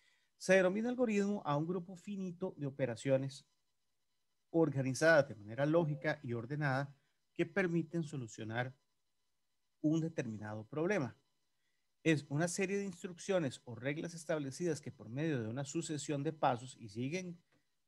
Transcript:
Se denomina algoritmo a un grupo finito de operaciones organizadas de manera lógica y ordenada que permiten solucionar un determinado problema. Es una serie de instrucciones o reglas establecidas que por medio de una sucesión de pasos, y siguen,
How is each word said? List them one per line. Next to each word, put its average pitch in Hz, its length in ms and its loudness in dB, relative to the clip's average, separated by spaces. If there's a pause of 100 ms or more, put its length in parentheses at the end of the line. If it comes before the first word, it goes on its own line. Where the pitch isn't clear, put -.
(380)
Se - 180 6
denomina 190 340 4
algoritmo 208 560 2
a - 100 2
un 165 100 2
grupo 180 300 -4
finito 190 640 -6
de 143 80 -4
operaciones 135 840 0 (1000)
organizadas 143 800 4
de 107 60 -12
manera 107 300 -4
lógica 151 580 2
y 120 100 -4
ordenada 139 600 -2 (400)
que 170 120 0
permiten 170 580 0
solucionar 123 720 -4 (1080)
un 156 200 2
determinado 110 640 -4
problema. 170 500 0 (840)
Es 156 260 4
una 151 180 2
serie 190 300 0
de 202 80 -2
instrucciones 180 800 -2
o 120 120 -12
reglas 151 380 -4
establecidas 156 680 -2
que 120 100 -10
por 107 180 -14
medio 139 320 0
de 110 60 -4
una 123 180 -4
sucesión 156 580 -4
de 156 100 -2
pasos, 131 440 0
y 113 120 -12
siguen, 165 520 -6 (460)